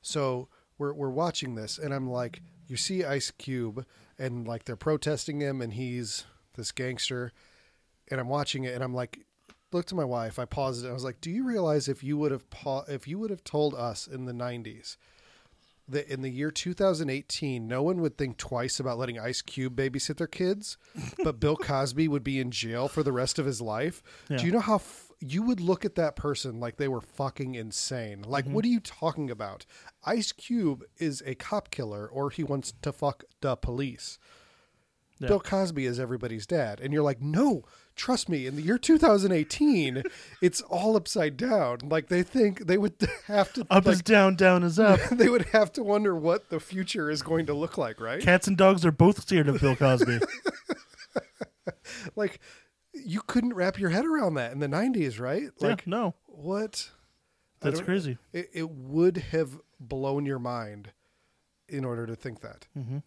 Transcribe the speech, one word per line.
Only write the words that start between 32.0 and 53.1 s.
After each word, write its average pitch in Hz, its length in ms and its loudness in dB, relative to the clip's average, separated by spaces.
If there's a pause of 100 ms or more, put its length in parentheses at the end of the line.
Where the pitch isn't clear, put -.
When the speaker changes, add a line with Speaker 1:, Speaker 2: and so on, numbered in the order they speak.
Speaker 1:
or 139 220 -4
he 165 140 -8
wants 139 280 -6 (100)
to 143 100 -4
fuck - 320 -4 (160)
the 131 160 -2
police. 123 600 -6 (1000)
Speaker 2:
Yeah. 135 100 -6
Speaker 1:
Bill 202 120 4
Cosby 170 460 -2
is 120 120 -2
everybody's 117 480 -6
dad. 123 320 -2
And 139 140 -6
you're 151 100 2
like, 135 200 0
"No, 170 420 2 (300)
trust - 340 -2
me, 143 180 -2
in 135 80 -6
the 147 60 -6
year 175 160 2
two 311 220 6
thousand 202 340 8
eighteen, 156 720 4 (200)
<laughs> - 200 -6
it's 185 180 4
all 196 340 0
upside 160 440 0
down." 180 460 2
Like, 160 240 0
they 180 140 4
think 208 440 2
they 180 100 4
would 208 160 2 (200)
<laughs> - 140 -14
have 202 280 2
to, 247 160 -4
Speaker 2:
Up 190 160 8
Speaker 1:
like, 208 80 8
Speaker 2:
is 180 80 0
down, 190 340 8
down 180 260 8
is 170 160 2
up. 208 260 8
Speaker 1:
<laughs> - 60 -2
they 240 200 6
would 240 160 2
have 214 260 6
to 277 100 -4
wonder 208 320 2
what 170 360 0
the 160 100 -2
future 185 500 -4
is 147 120 -2
going 160 240 0
to 147 80 -2
look 156 240 -4
like, 120 200 -2
right? 117 220 -4
Speaker 2:
Cats 180 260 6
and 196 120 2
dogs 190 260 8
are 165 80 8
both 175 300 8
scared 160 260 4
of 139 100 4
Bill 135 160 6
Cosby. 131 500 6
Speaker 1:
<laughs> - 40 -4 (1900)
Like, 208 240 -4 (540)
you 220 340 -6